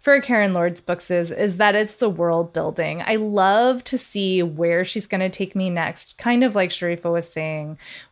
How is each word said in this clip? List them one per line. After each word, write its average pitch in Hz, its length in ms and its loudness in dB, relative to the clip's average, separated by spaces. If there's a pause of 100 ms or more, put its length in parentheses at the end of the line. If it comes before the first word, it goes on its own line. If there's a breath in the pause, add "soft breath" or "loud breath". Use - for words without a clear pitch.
for 277 220 4
Karen 208 320 2
Lord's 175 260 0
books - 300 -6
is, 175 200 0
is 190 280 -2
that 208 160 4
it's 214 220 0
the 233 120 0
world 170 460 0
building. 160 520 -4
I 220 100 0
love 214 680 2
to 262 140 -4
see 190 440 0
where 170 400 0
she's 202 240 -6
gonna 190 220 -2
take 185 260 -6
me 190 140 -2
next, 170 480 -4
kind 240 260 2
of 247 120 2
like 185 160 2
Sharifa 170 420 -2
was 170 180 -2
saying 156 460 -8 (360 loud breath)